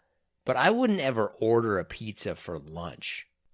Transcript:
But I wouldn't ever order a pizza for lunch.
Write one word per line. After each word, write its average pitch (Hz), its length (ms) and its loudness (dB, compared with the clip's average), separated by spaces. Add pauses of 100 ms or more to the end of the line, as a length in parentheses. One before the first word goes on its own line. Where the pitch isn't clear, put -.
(440)
But 127 120 -2
I 147 140 4
wouldn't 226 300 4
ever 117 280 0 (120)
order 113 380 4
a 85 60 -2
pizza 104 500 -8
for 82 240 -10
lunch. 80 680 -10 (280)